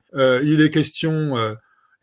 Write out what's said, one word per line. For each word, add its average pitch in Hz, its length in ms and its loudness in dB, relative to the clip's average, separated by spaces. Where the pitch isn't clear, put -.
Euh, 131 300 2
il 151 160 2
est 151 100 4
question, 156 680 -4
euh, 110 180 -4